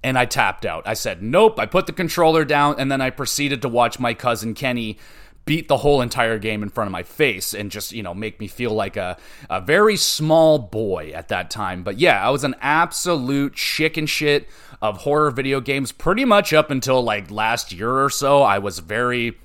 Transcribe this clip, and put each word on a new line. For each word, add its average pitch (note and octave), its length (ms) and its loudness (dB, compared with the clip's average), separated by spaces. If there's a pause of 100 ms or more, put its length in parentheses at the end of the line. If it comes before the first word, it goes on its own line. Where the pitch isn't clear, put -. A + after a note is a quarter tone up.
and C3 160 0
I B2+ 60 4
tapped A2 420 0
out. E2 200 -6
I G#2+ 80 -4
said, G2 280 -6
"Nope." F#3+ 380 4
I A2 60 0
put F#3 220 -2
the D#3 60 -8
controller D#3+ 520 2
down, D3 340 2
and C3+ 100 -2
then C3+ 120 0
I C3 80 0
proceeded C#3 540 -4
to C3+ 40 -2
watch A#2+ 320 2
my A#2+ 140 0
cousin A2+ 400 -4
Kenny A#2+ 440 -6 (460)
beat D#3 240 -2
the C#3 100 -2
whole C#3+ 240 2
entire A#2 360 -2
game G#2+ 240 -4
in G2+ 80 -8
front G#2+ 180 -4
of F#2+ 40 -8
my F2 100 -8
face G#2+ 540 -2
and G2+ 160 -8
just, G#2 200 -10
you A2 120 -10
know, F2 100 -8
make G#2 260 -10
me G#2+ 80 -10
feel A#2+ 240 -6
like G#2 240 -2
a, F2+ 220 -6 (320)
a F#2+ 100 -2
very F#3+ 380 4
small D#3 600 4
boy F#2+ 560 -4
at E2+ 140 -10
that F#2 200 -2
time. F#2 320 -6
But F#2+ 160 -6
yeah, B2+ 280 4
I A#2+ 40 4
was C3+ 140 0
an C3 180 -2
absolute C#3+ 960 0
chicken D#3 500 -2
shit D3 420 0 (360)
of G#2 140 -2
horror D3 340 2
video C3+ 280 -2
games C3+ 320 -2
pretty G#3+ 340 0
much G3+ 280 4
up D3+ 160 4
until, C3 320 2
like, G#2 300 -2
last A2 420 -2
year G#2 160 -6
or C3+ 220 2
so. C#3 320 4
I G2+ 160 4
was G2 180 -6
very A#2 680 -2